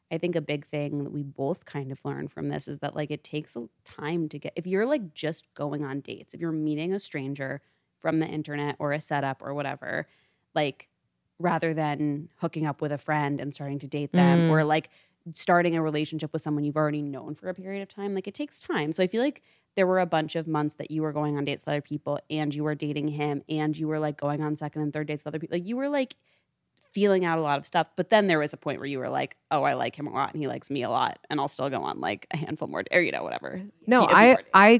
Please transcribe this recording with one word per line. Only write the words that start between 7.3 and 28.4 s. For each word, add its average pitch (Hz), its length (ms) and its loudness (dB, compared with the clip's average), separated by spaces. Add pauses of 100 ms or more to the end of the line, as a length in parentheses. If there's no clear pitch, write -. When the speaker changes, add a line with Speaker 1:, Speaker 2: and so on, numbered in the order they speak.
Speaker 1:
from 160 220 0
the 160 80 2
internet 147 500 -4
or 147 140 -2
a 151 100 -2
setup 139 400 -2
or 139 140 -8
whatever, 139 520 -6 (460)
like, 151 360 -2 (520)
rather 165 320 2
than 151 540 -2 (120)
hooking 160 260 -2
up 143 160 -4
with 147 100 -2
a 147 60 -2
friend 147 420 0
and 143 160 -6
starting 143 240 -6
to 143 80 -10
date 147 240 -4
them 175 380 6
Speaker 2:
Mm. - 0 -
Speaker 1:
or, 156 160 6
like, 156 240 2 (420)
starting 175 460 4
a 165 40 2
relationship 156 520 -2
with 156 80 -4
someone 147 240 -2
you've 147 100 -2
already 151 260 2
known 143 320 -8
for 185 140 -12
a 185 60 -6
period 190 280 -10
of 196 60 -10
time, 202 260 -8
like, 190 140 -4
it 202 60 -10
takes - 260 -10
time. 160 320 -2
So 185 120 -2
I 185 40 4
feel 220 140 -2
like 285 200 -2 (340)
there 190 120 4
were 185 140 4
a 180 40 4
bunch 160 300 0
of 160 120 -4
months 151 280 0
that - 160 -10
you 156 100 -2
were 156 120 -2
going 147 240 0
on 143 80 -2
dates 143 180 -4
with - 60 -4
other 147 120 0
people 147 380 -4 (100)
and 151 240 -2
you 147 120 -4
were 151 100 0
dating 147 320 -4
him 147 400 -2
and 151 300 0
you 156 100 -2
were, 156 120 -2
like, 151 200 -2
going 147 240 -2
on 151 140 -2
second 151 240 -6
and 147 100 -2
third 151 160 -4
dates 151 160 -6
with 151 100 -8
other 156 60 -6
people. 160 160 -6
Like, 175 100 -4
you 233 120 -6
were, 269 100 -4
like, 285 300 -2 (760)
feeling 196 320 4
out 165 140 2
a 160 40 0
lot 143 180 2
of 151 60 -8
stuff. 165 300 2
But 175 140 -2
then 208 180 6
there 160 120 4
was 147 120 0